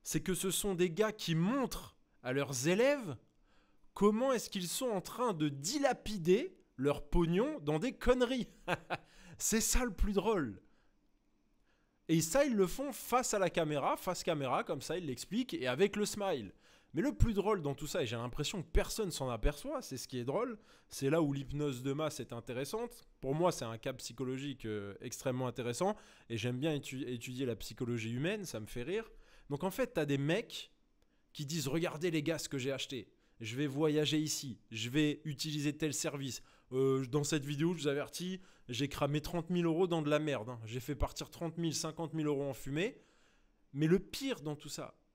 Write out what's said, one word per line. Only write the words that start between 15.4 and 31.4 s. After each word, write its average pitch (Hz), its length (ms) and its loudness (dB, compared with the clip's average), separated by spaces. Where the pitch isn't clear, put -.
et 127 140 -2
avec 196 300 4
le 208 80 2
smile. 170 480 -2
Mais 160 80 0
le 220 120 0
plus 220 200 0
drôle 196 280 0
dans 139 140 -4
tout - 120 -10
ça, 170 160 -2
et - 20 0
j'ai 113 100 -6
l'impression 131 480 -6
que - 80 -14
personne 202 400 0
s'en 131 180 -4
aperçoit, 196 520 -2
c'est 131 160 -10
ce - 100 -10
qui 127 100 -8
est 120 60 -4
drôle, 208 340 -2
c'est 135 220 -2
là 165 120 4
où 143 120 2
l'hypnose 135 500 -4
de 139 80 -2
masse 147 300 -4
est 117 100 -10
intéressante. 131 720 -6
Pour 135 160 -2
moi, 170 160 4
c'est 131 140 -4
un 113 120 -6
cas 135 140 -6
psychologique, 131 720 -6
euh, 101 360 -4
extrêmement 127 460 -2
intéressant, 123 500 -2
et 117 80 -4
j'aime 123 200 -2
bien 156 160 0
étu-, 131 320 -4
étudier 127 400 -6
la 113 120 -2
psychologie 117 540 -4
humaine, 175 340 -2
ça 110 160 -8
me 107 40 -8
fait 120 180 -8
rire. 202 280 -4
Donc 143 160 -4
en 190 60 0
fait, 247 160 0
t'as 160 180 0
des 143 120 2
mecs 160 540 -2
qui 151 120 -8